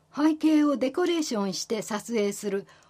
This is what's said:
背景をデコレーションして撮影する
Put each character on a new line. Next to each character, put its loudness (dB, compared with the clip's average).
背 2
景 4
を 2
デ 0
コ 0
レ 2
ー 2
シ -4
ョ 0
ン -2
し -6
て -4
撮 -6
影 0
す -8
る -4